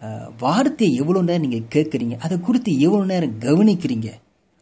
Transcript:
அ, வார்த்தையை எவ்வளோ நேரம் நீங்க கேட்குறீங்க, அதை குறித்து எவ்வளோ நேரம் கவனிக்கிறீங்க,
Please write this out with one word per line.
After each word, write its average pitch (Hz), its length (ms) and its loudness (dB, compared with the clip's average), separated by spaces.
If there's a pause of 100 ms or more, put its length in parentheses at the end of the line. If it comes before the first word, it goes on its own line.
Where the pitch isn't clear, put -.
அ, 110 360 -12
வார்த்தையை 196 580 2
எவ்வளோ 175 260 2
நேரம் 170 260 0
நீங்க 117 320 -2
கேட்குறீங்க, 120 380 -2
அதை 175 220 -4
குறித்து 180 380 0
எவ்வளோ 190 260 4
நேரம் 165 340 -2
கவனிக்கிறீங்க, 135 720 2 (520)